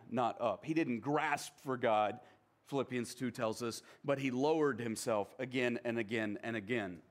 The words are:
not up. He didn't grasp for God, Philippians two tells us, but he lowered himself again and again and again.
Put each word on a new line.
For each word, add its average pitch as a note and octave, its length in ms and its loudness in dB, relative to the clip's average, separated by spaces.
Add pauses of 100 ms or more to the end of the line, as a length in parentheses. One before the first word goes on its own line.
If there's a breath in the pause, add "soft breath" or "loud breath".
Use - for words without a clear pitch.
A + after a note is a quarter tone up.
(100)
not A#2 300 0
up. A2 240 0
He D#3+ 100 -2
didn't C3 260 0
grasp D3 520 -2 (120)
for C3 120 -2
God, G#2+ 420 4 (480 loud breath)
Philippians B2 480 -2
two B2+ 160 -2
tells A2+ 320 -2
us, A#2 200 -4 (220 loud breath)
but C#3 140 2
he C3+ 120 0
lowered C#3+ 500 4
himself A2 580 0
again B2 460 0
and A#2 140 0
again G#2+ 440 -2
and A#2 140 -4
again. G2+ 420 -4 (120)